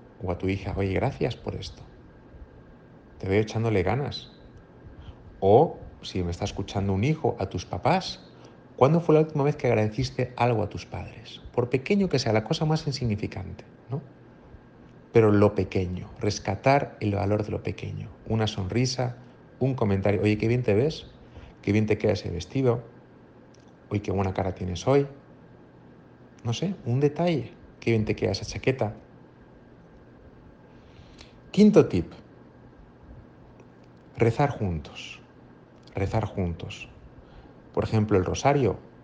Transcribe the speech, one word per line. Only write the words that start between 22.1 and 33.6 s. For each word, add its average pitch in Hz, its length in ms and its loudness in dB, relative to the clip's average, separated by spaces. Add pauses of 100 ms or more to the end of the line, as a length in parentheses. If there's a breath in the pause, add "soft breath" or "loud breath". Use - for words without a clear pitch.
ese 98 180 -4
vestido, 120 520 -2 (1080)
uy, 107 100 -2
qué 101 100 -8
buena 95 240 -2
cara 92 200 -2
tienes 90 320 -6
hoy". 139 200 4 (1400)
No 117 100 -4
sé, 180 220 -2 (100)
un 123 160 0
detalle, 147 520 0 (280)
"Qué 117 120 0
bien 107 120 2
te 104 120 -2
queda 98 160 -2
esa - 120 -6
chaqueta". 107 520 -2 (2500 loud breath)
Quinto 202 340 8
tip, - 260 -2 (2000)